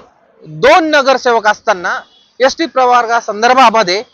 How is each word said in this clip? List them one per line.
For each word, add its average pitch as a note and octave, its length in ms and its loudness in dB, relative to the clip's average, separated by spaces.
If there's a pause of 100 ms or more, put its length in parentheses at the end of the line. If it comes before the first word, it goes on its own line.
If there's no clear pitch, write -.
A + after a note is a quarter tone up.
(480)
दोन C4 400 2
नगरसेवक B3 600 0
असताना G#3 520 -4 (400)
एसटी C4 260 -2
प्रवर्गासंदर्भामध्ये A#3 1400 0 (100)